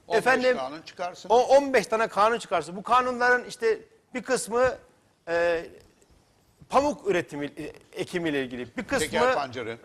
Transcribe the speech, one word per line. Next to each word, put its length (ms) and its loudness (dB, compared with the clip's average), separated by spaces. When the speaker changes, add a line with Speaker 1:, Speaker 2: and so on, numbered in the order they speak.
Speaker 1:
On 60 -6
beş 60 4
Speaker 2:
efendim, 380 2
Speaker 1:
kanun 240 -8
çıkarsın." 480 -10
Speaker 2:
o 120 6
on 320 6
beş 140 2
tane 200 0
kanun 320 2
çıkarsın. 360 -4
Bu 80 -12
kanunların 640 2
işte 340 -2
bir 100 -8
kısmı, 520 0
e, 380 0
pamuk 380 0
üretimi, 380 -2
e, 280 -12
ekimiyle 500 -4
ilgili, 340 -10
bir 60 -6
kısmı 220 -2
Speaker 1:
Şeker 300 0
pancarı. 500 -8